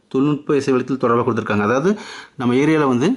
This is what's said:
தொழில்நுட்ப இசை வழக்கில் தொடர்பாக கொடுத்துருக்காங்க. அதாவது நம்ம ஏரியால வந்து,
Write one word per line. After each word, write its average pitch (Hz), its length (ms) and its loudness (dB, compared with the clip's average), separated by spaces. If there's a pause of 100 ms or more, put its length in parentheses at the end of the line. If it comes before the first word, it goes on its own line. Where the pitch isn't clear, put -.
தொழில்நுட்ப 147 480 -2
இசை 131 180 0
வழக்கில் 127 240 -2
தொடர்பாக 117 280 2
கொடுத்துருக்காங்க. 107 360 -2
அதாவது 139 380 0 (380)
நம்ம 123 160 0
ஏரியால 151 340 2
வந்து, 127 300 0